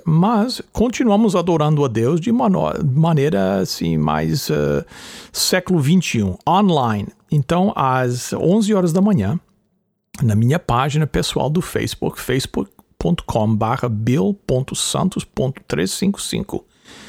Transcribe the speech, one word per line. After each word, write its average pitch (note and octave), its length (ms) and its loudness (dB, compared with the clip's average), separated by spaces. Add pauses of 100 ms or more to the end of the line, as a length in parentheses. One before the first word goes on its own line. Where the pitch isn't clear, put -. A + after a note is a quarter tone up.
mas G3+ 560 2 (100)
continuamos A3 640 2
adorando D#3 480 2
a C#3 60 2
Deus A#2 320 2
de A#3 100 -2
mano-, G3+ 400 2 (120)
maneira, C3+ 760 2
assim, E2 380 -2
mais, D#2 520 0
eh, D2 360 0 (480)
século F#3 460 0
vinte D#3+ 360 2
e A2 80 0
um, F#2 120 -2 (120)
online. D3 640 2 (200)
Então, E3+ 460 0
às B2+ 560 -2
onze G#3 420 2
horas F3+ 200 2
da F#3 80 2
manhã, D#3+ 360 2 (840)
na A2 120 2
minha A#2+ 260 2
página C3+ 460 0
pessoal - 440 -2
do E3 120 0
Facebook, - 600 -6
facebook - 500 -4 (260)
ponto E3+ 280 -2
com A2 280 0
barra A2+ 360 -2
bill B2 440 0 (140)
ponto C3+ 280 -2
santos - 500 -2
ponto - 420 -4
três E2+ 240 -2
cinco G3 300 -2
cinco, - 440 -8 (440)